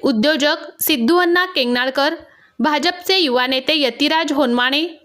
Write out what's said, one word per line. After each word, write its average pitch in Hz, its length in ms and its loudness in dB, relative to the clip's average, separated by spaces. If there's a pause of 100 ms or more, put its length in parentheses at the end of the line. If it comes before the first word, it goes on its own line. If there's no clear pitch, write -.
उद्योजक 285 540 2 (260)
सिद्धू 233 360 2
अण्णा 359 280 2
केंगनाळकर, 269 680 -2 (460)
भाजपचे 359 580 0
युवा 254 300 2
नेते 269 320 0
यतिराज 294 520 0
होनमाणे, 269 560 0 (180)